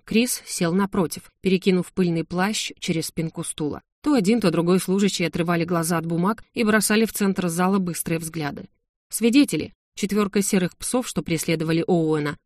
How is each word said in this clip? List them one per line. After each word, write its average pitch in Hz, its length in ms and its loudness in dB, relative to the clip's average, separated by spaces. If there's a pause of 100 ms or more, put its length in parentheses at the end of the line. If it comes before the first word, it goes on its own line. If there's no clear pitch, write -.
Крис 233 420 0
сел 170 260 -2
напротив, 196 580 -2 (120)
перекинув 185 500 0
пыльный 170 320 0
плащ 185 540 -4
через 165 280 -4
спинку 165 380 -6
стула. - 380 -8 (200)
То 294 120 2
один, 220 260 4
то 185 100 4
другой 170 300 4
служащий 190 440 0
отрывали 165 400 0
глаза 170 340 0
от 165 80 -4
бумаг 175 380 -2 (100)
и 233 100 0
бросали 214 400 4
в 208 80 -2
центр 190 360 0
зала 180 300 2
быстрые 170 400 -4
взгляды. 160 500 -8 (420)
Свидетели, 233 640 2 (200)
четвёрка 202 480 0
серых 180 340 0
псов, - 300 -4
что - 160 -4
преследовали 160 640 -2
Оуэна, 156 600 0